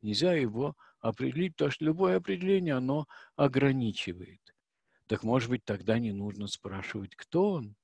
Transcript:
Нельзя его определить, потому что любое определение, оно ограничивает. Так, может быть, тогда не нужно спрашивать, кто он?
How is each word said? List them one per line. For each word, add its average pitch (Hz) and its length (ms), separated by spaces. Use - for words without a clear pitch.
Нельзя 107 320
его 135 420
определить, 131 560
потому 147 160
что - 120
любое 185 320
определение, 185 580
оно 135 320
ограничивает. 127 1040
Так, - 180
может 117 260
быть, 123 140
тогда 104 340
не 113 140
нужно 101 340
спрашивать, 98 720
кто 196 340
он? 117 340